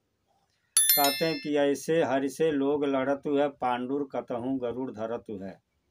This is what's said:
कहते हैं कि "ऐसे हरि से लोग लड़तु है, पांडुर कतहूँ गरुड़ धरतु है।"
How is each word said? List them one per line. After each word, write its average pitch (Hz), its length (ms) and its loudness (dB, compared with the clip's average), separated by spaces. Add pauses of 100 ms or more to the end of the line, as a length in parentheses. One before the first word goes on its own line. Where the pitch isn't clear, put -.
(800)
कहते 143 460 4
हैं 156 180 0
कि 147 140 0
"ऐसे 143 460 2
हरि 135 260 0
से 156 240 0
लोग 143 320 2
लड़तु 139 520 0
है, 143 120 2
पांडुर 131 640 -2
कतहूँ 127 460 -4
गरुड़ 120 320 -6
धरतु 110 480 -8
है।" 95 240 -12 (280)